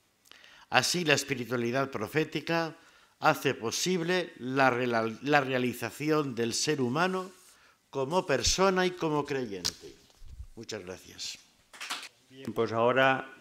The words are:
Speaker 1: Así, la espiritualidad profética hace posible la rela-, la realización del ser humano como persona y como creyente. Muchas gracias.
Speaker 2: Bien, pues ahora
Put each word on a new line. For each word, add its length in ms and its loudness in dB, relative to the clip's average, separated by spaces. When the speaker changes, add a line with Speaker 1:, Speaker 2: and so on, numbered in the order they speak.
Speaker 1:
Así, 340 6
la 100 6
espiritualidad 760 -2
profética 840 -4
hace 340 2
posible 840 -2
la 320 2
rela-, 520 0
la 180 2
realización 960 -2
del 200 -2
ser 260 0
humano 500 0
como 340 0
persona 600 4
y 60 0
como 340 0
creyente. 680 -6
Muchas 280 -12
gracias. 560 -12
Speaker 2:
Bien, 240 -12
pues 180 0
ahora 580 4